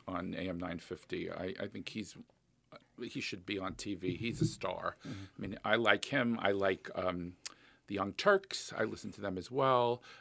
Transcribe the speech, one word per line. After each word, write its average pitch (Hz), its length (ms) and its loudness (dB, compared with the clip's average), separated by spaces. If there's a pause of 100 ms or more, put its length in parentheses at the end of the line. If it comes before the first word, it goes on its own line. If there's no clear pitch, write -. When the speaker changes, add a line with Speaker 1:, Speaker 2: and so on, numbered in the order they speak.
Speaker 1:
on 90 280 -6
A 90 140 -4
M 87 100 -4
nine 87 200 -6
fifty. - 520 -8
I, 87 280 -6
I 104 80 -4
think - 220 -10
he's, 107 260 -8 (840)
he 120 200 -8
should 90 240 -8
be 104 140 -2
on 92 140 -4
T 104 220 -6
V. 90 220 -2
He's 110 240 -2
a - 40 4
star. 87 520 -4 (100)
Speaker 2:
Mm-hmm. 101 120 -8 (180)
Speaker 1:
I - 40 -8
mean, 98 240 -6
I 107 100 6
like 107 300 6
him. 120 360 2
I 98 100 4
like, 98 440 2
um, 87 380 -2 (540)
the 101 80 -4
Young 98 160 0
Turks. - 680 2
I 113 60 2
listen 107 300 -4
to 101 80 -10
them 95 160 -2
as 90 120 -6
well. 123 540 6 (180)